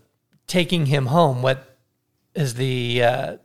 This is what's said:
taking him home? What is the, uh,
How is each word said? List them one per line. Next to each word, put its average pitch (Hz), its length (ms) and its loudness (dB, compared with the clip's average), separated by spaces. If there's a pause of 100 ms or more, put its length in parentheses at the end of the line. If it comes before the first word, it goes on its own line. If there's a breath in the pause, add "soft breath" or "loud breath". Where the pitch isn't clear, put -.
(460)
taking 170 400 0
him 135 200 0
home? 135 360 2
What 131 340 -2 (580)
is 131 200 -4
the, 123 480 -2
uh, 123 420 0